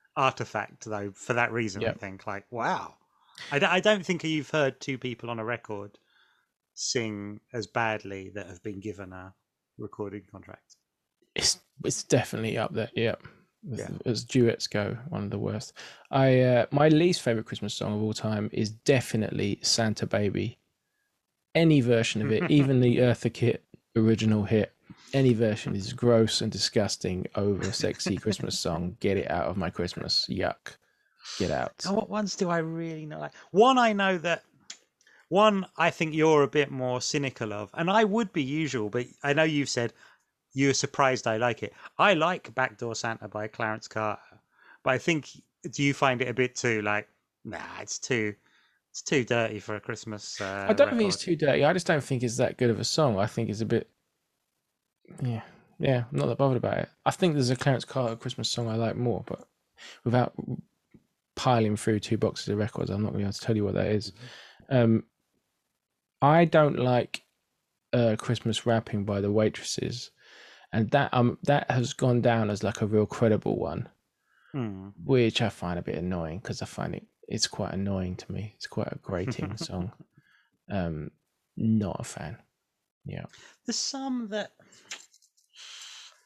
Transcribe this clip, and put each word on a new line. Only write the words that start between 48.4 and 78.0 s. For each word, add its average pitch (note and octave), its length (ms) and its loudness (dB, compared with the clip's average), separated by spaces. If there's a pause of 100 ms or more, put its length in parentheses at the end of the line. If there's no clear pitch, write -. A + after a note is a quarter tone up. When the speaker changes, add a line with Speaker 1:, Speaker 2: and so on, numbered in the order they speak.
Speaker 1:
it's - 100 -14
too C3+ 220 0
dirty A2+ 340 0
for G#2+ 160 -8
a G#2 60 -6
Christmas, - 600 -10
uh, G2 280 -6
Speaker 2:
I A3 40 4
don't C#4 180 4
think A3+ 180 0
it's F3 80 -2 (100)
Speaker 1:
record"? E3 140 -2
Speaker 2:
too D#3 60 2
dirty. C#3+ 180 4
I D#3 80 4
just F#3 160 -4
don't D3+ 160 2
think B2+ 180 -2
it's A#2+ 140 -2
that B2+ 220 0
good B2 120 4
of G#2+ 80 0
a A2+ 60 -4
song. B2 340 2
I G#2 80 2
think A2 240 -4
it's G#2+ 120 -6
a G#2+ 40 -2
bit, A2+ 220 0 (1300)
yeah, A2+ 200 -2 (360)
yeah, C3+ 340 2
I'm C#3+ 60 -4
not C#3+ 80 0
that A#2+ 120 -2
bothered C3+ 200 2
about - 200 -2
it. - 100 -4 (160)
I - 60 2
think E3+ 240 2
there's B2+ 160 2
a B2+ 60 2
Clarence B2+ 280 0
Carter A#2+ 300 -4
Christmas B2 340 -6
song A#2 200 -4
I A2 80 -2
like A2+ 200 -2
more, A#2 300 -2
but - 220 -10 (560)
without A#2+ 300 2 (1000)
piling A2+ 420 2
through G#2+ 220 0
two A2 200 0
boxes - 300 -2
of G#2 100 0
records, G#2 320 -2
I'm G2+ 120 -2
not G#2+ 60 -2
gonna - 100 -4
be G2+ 60 -2
able G2 80 -4
to - 80 -12
tell A2+ 160 0
you G#2 80 0
what F#2+ 100 -2
that F#2+ 140 0
is. G2+ 240 -2 (580)
Speaker 1:
Mm-hmm. C3+ 60 4
Speaker 2:
Um, A2+ 280 6 (1160)
I D#3+ 240 8
don't D#3 320 4
like, B2 440 0 (720)
uh, A#2 260 4
Christmas - 460 -2
Wrapping A2+ 400 0
by G2+ 160 -2
the G2+ 120 0
Waitresses, - 760 -2 (640)
and A2 200 0
that, C#3 200 2
um, B2 300 2
that C#3+ 280 2
has B2 220 0
gone B2 300 2
down A2+ 280 2
as, G2+ 120 -4
like, G2 180 -4
a A2 60 2
real G#2+ 180 2
credible G#2 540 2
one, - 300 -4 (640)
Speaker 1:
Hmm. G2 360 -8 (160)
Speaker 2:
which B2 380 4
I G#2 80 2
find F2 280 -4
a - 40 -6
bit - 140 -6
annoying F2 440 -4
'cause - 220 -8
I - 40 -6
find - 280 -6
it, - 120 -12 (220)
it's - 180 -2
quite - 280 -6
annoying F#2+ 420 -4